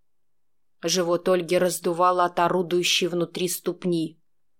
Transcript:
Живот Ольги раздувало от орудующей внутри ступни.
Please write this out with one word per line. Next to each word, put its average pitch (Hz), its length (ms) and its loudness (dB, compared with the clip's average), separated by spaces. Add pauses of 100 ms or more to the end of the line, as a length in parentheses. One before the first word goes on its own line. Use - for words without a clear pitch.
(800)
Живот 170 460 0
Ольги 180 300 2
раздувало 180 680 2
от 175 140 -2
орудующей 175 680 0
внутри 170 420 -2
ступни. 175 720 -4 (380)